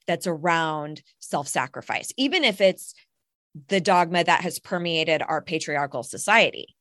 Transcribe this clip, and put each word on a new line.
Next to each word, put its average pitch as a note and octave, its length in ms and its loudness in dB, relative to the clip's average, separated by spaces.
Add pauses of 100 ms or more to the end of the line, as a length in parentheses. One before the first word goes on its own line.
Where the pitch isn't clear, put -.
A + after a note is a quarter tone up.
that's E3+ 220 -2
around D#3 760 -2 (160)
self-sacrifice, - 960 -6
even C#4 280 0
if G#3 160 0
it's - 340 2 (760)
the G3 120 2
dogma F3 420 4
that E3+ 180 6
has E3+ 200 -6
permeated E3 600 0
our D#3 220 -2
patriarchal C#3+ 640 -4
society, - 760 0